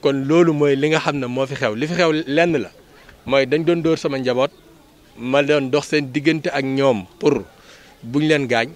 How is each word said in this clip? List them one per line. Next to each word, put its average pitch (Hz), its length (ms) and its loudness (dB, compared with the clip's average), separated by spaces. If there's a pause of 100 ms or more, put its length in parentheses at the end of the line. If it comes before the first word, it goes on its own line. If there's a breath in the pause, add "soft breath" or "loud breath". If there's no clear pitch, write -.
Kon 143 120 0 (140)
loolu 165 260 4
mooy 147 220 2
li 147 140 0
nga 156 100 2
xam 151 180 -2
ne 131 100 -4
moo 127 200 -4
fi 139 80 -8
xew. 117 200 -2
Li 135 120 -4
fi 170 80 -6
xew 170 160 2 (160)
lenn 160 300 2
la, 98 120 -4 (560 loud breath)
mooy 135 220 2
dañ 151 160 0
doon 170 180 0
dóor 160 160 2
sama 143 220 -4
njaboot, 127 320 -2 (640)
ma 127 260 0
doon 139 260 0
dox 139 180 0
seen 147 240 -2
diggante 151 380 0
ak 139 140 -4
ñoom 135 420 0 (140)
pour 139 240 2 (600 loud breath)
buñ 143 240 -2
leen 147 200 2
gaañ 117 280 0